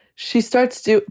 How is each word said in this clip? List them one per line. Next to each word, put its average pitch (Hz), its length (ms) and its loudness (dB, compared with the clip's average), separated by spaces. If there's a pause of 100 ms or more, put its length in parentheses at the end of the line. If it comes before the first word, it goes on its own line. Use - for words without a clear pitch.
(140)
she - 260 -2
starts 247 440 0
to, 208 260 2